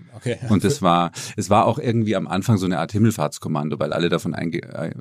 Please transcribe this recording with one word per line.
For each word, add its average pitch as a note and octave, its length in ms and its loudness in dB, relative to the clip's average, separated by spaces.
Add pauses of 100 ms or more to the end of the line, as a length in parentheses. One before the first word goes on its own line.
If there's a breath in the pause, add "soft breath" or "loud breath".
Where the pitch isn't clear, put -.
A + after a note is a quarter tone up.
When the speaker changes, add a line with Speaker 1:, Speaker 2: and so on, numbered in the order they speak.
(140)
Speaker 1:
okay. A2+ 240 -6 (100)
Speaker 2:
Und F#3 140 4
es - 180 2
war, F2 300 4 (260 loud breath)
es F#2+ 140 -6
war G#2 160 6
auch A#2 140 0
irgendwie A2+ 340 0
am F2+ 140 -2
Anfang G2+ 280 2
so F#2 100 0
eine F2+ 120 -2
Art E2 140 -4
Himmelfahrtskommando, D#2 880 0
weil D2+ 120 -2
alle E2+ 160 0
davon E2+ 260 0
einge-, - 280 -6
äh, - 380 -10